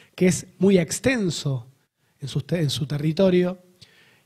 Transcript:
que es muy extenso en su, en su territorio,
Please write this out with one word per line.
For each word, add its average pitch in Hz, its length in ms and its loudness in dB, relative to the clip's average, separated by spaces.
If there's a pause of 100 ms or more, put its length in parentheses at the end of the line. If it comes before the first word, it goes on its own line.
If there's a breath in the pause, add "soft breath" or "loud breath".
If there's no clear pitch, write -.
(160 soft breath)
que 175 100 0
es 175 220 0 (100)
muy 190 220 4
extenso 165 880 -2 (520)
en 139 80 -12
su, - 220 -6
en 160 220 -2
su 151 160 -4
territorio, 180 720 0 (680 soft breath)